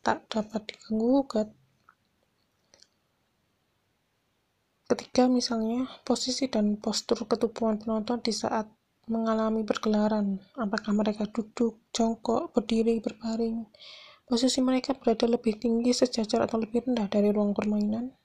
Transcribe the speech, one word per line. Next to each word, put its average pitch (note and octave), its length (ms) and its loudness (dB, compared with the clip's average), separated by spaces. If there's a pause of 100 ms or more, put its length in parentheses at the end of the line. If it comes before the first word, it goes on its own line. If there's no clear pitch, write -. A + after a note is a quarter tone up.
tak - 320 -2
dapat G#3+ 400 -6
diganggu A#3 480 0
gugat? G#3+ 320 -2 (3250)
Ketiga, - 400 2
misalnya, B3 720 0
posisi B3+ 480 -2
dan G#3 320 0
postur - 480 -2
ketubuhan A3 480 0
penonton A3 480 -4
di A3+ 80 0
saat G#3+ 400 -4 (320)
mengalami A3 640 -2
pergelaran. G#3 720 0 (160)
Apakah G#3 400 -2
mereka G#3+ 320 0
duduk, A3+ 480 -4 (160)
jongkok, A#3 640 -2
berdiri, A3+ 480 0
berbaring? A3+ 640 -4 (560)
Posisi B3+ 400 2
mereka B3+ 320 0
berada A#3 320 2
lebih A#3 320 0
tinggi, A#3 320 2
sejajar, A#3 560 2
atau - 80 -2
lebih A3+ 320 -2
rendah A3+ 240 0
dari G#3 160 4
ruang G#3 240 2
permainan? G#3 720 -2